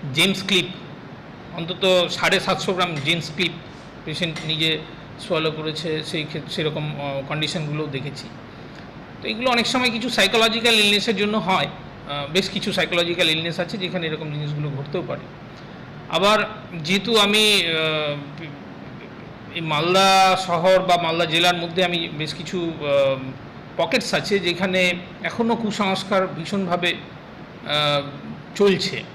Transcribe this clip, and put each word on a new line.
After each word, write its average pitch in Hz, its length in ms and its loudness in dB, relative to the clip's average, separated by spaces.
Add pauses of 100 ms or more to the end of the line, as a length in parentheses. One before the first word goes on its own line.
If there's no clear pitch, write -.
(140)
জেমস 185 340 2
ক্লিপ, 185 180 2 (880)
অন্তত 175 560 2
সাড়ে 175 280 2
সাতশো 185 340 0
গ্রাম 175 220 0 (100)
জেমস 165 300 0
ক্লিপ 175 160 0 (540)
পেশেন্ট 160 400 -4
নিজে 156 340 0 (480)
সোয়ালো 160 240 2
করেছে, 156 520 -4
সেই 156 200 -4
ক্ষেত-, - 280 -8
সেরকম, 151 340 -2
আহ, 143 420 -4
কন্ডিশনগুলোও 151 600 -4
দেখেছি। 135 400 -8 (920)
তো 247 60 -6
এগুলো 226 240 0
অনেক 233 160 2
সময় 254 220 2
কিছু 233 200 -2
সাইকোলজিক্যাল 226 680 4
ইলনেসের 208 420 4
জন্য 208 200 2
হয়। 170 300 2 (420)
আহ, 143 240 -6
বেশ 196 160 2
কিছু 196 220 -2
সাইকোলজিক্যাল 170 580 2
ইলনেস 160 300 0
আছে 180 180 -4
যেখানে 180 300 -2
এরকম 156 260 -4
জিনিসগুলো 147 440 -4
ঘটতেও 160 300 -4
পারে। 135 140 -6 (880)
আবার 196 300 4 (440)
যেহেতু 196 360 2
আমি, 202 440 6
আহ, 156 520 0 (1400)
এই 170 60 -2
মালদা 185 760 6 (100)
শহর 180 320 6
বা 180 180 6
মালদা 170 280 2
জেলার 165 300 4
মধ্যে 170 300 0
আমি 170 320 0
বেশ 151 160 -4
কিছু, 170 380 -4 (100)
আহ, 139 380 4 (580)
পকেটস - 360 0
আছে 196 260 2
যেখানে 180 540 2 (300)
এখনও 226 320 0
কুসংস্কার 196 720 0
ভীষণভাবে, 175 680 0
আহ, - 1080 -2 (540)
চলছে। 180 480 4 (120)